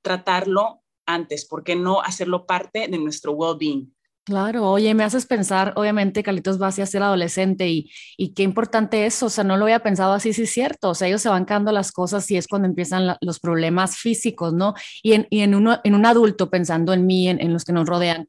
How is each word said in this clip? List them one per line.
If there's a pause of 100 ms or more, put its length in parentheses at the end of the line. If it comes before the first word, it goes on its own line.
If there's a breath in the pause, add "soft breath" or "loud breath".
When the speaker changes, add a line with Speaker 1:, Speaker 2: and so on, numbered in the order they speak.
Speaker 1:
tratarlo (240)
antes?
¿Por
qué
no
hacerlo
parte
de
nuestro
well-being? (300)
Speaker 2:
Claro,
oye,
me
haces
pensar,
obviamente,
Carlitos
va
hacia
ser
adolescente
y, (280 loud breath)
y
qué
importante
eso,
o
sea,
no
lo
había
pensado
así,
sí
es
cierto,
o
sea,
ellos
se
van
quedando
las
cosas
y
es
cuando
empiezan
la,
los
problemas
físicos,
¿no? (280 loud breath)
Y
en,
y
en
uno,
en
un
adulto,
pensando
en
mí,
en,
en
los
que
nos
rodean,